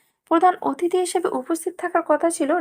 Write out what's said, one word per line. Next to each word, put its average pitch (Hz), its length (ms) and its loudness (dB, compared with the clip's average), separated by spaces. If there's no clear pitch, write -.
প্রধান 359 300 4
অতিথি 339 360 -2
হিসেবে 370 320 0
উপস্থিত 330 480 -4
থাকার 339 300 -4
কথা 302 220 2
ছিল 311 200 -2